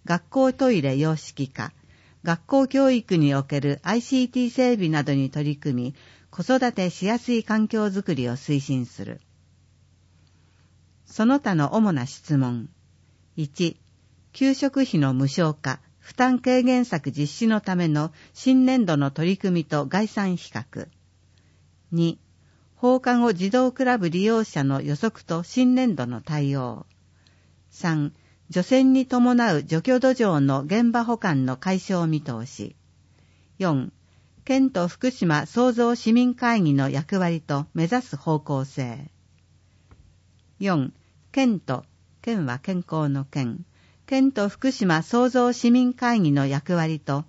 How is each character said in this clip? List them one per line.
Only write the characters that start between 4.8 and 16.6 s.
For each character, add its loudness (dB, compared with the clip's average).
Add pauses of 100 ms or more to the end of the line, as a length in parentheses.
な 0
ど -2
に 0
取 -4
り -4
組 -4
み、 -16 (360)
子 -12
育 0
て -2
し -8
や 0
す -4
い 0
環 0
境 -2
づ -4
く -2
り -2
を -4
推 -2
進 -4
す -16
る。 -16 (1800)
そ -2
の 4
他 -2
の 0
主 2
な -2
質 -4
問。 -2 (680)
一、 -6 (500)
給 2
食 0
費 -2
の 2
無 0
償 0
化、 -8 (180)
負 -20
担 2
軽 2